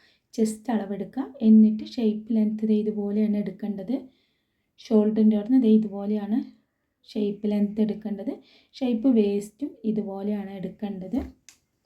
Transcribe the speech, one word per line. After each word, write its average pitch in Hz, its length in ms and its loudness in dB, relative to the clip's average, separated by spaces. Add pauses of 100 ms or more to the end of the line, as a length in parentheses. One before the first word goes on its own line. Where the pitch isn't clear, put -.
(340)
ചെസ്റ്റ് 220 420 -4
അളവെടുക്കുക, 196 500 -6 (220)
എന്നിട്ട് 214 380 8 (100)
ഷേപ്പ് 214 400 -2
ലെങ്ത് 214 340 -2
ദേ 214 140 4
ഇതുപോലെയാണ് 208 600 -2
എടുക്കേണ്ടത്. 190 520 -8 (880)
ഷോൾഡറിൻ്റെ 214 520 4
അവിടുന്ന് 233 280 2
ദേ 220 140 6
ഇതുപോലെയാണ് 202 580 -4 (720)
ഷേപ്പ് 208 420 -4
ലെങ്ത് 208 340 0
എടുക്കേണ്ടത്. 202 480 -6 (420)
ഷേപ്പ് 247 420 0
വേസ്റ്റും 202 540 0 (200)
ഇതുപോലെയാണ് 196 680 -6
എടുക്കേണ്ടത്. 185 600 -8 (680)